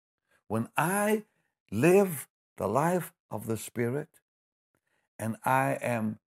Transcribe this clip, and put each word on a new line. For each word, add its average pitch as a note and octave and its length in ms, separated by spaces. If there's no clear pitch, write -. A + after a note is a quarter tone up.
When A2+ 300
I G#3 480
live F3 560
the G2 120
life E3 440
of A2 140
the A2+ 100
Spirit, A#2+ 520
and A2 260
I C3+ 380
am A2 460